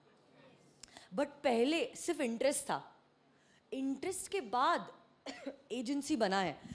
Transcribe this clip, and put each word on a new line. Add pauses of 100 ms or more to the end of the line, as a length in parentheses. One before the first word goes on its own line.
(1160)
But
पहले
सिर्फ
इंटरेस्ट
था, (680)
इंटरेस्ट
के
बाद (340)
<coughs>
एजेंसी
बना
है। (160)